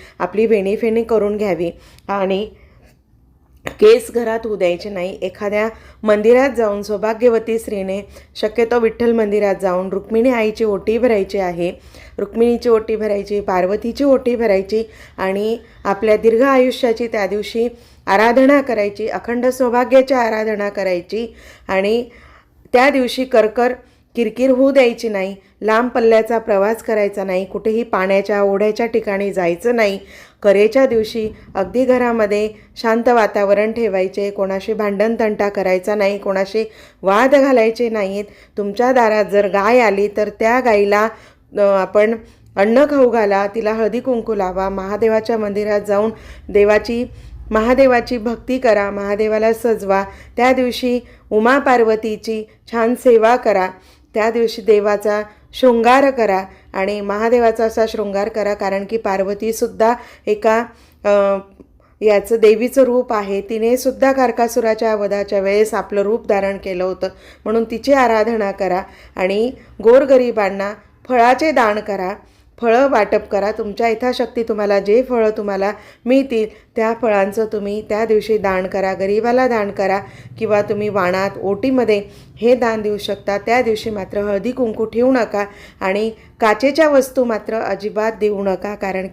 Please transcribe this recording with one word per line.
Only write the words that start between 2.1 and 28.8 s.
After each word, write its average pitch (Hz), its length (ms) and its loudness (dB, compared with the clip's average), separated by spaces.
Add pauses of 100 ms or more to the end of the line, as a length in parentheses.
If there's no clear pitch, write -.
केस 233 460 4
घरात 226 320 -2
होऊ 214 120 -6
द्यायचे 175 340 -2
नाही. 185 320 -8
एखाद्या 208 480 -4 (340)
मंदिरात 226 540 4
जाऊन 208 240 -2
सौभाग्यवती 220 800 0
स्त्रीने, 196 420 -6 (340)
शक्यतो 233 440 0
विठ्ठल 226 320 0
मंदिरात 208 500 0
जाऊन 185 280 -2
रुक्मिणी 220 400 0
आईची 220 340 0
ओटी 214 340 -2
भरायची 208 400 0
आहे. 175 360 -4 (440)
रुक्मिणीची 233 520 0
ओटी 220 260 0
भरायची, 202 440 -4
पार्वतीची 202 640 -2
ओटी 254 320 2
भरायची 214 480 0 (340)
आणि 202 400 -4 (280)
आपल्या 214 320 2
दीर्घ 226 240 4
आयुष्याची 254 680 2
त्या 214 200 -4
दिवशी 208 400 -4 (400)
आराधना 240 540 4
करायची, 214 460 -4
अखंड 240 380 -4
सौभाग्याची 254 680 2
आराधना 220 560 -2
करायची 196 680 -6 (320)
आणि 202 380 0 (680)
त्या 254 160 6
दिवशी 254 360 -2
करकर 240 480 2 (420)
किरकिर 233 360 0
होऊ 269 200 4
द्यायची 240 380 2
नाही. 196 260 -6 (260)
लांब 220 280 0
पल्ल्याचा 226 480 2
प्रवास 220 460 -2
करायचा 208 400 -2
नाही, 190 220 -4
कुठेही 220 380 -4
पाण्याच्या 202 580 0
ओढ्याच्या 208 440 0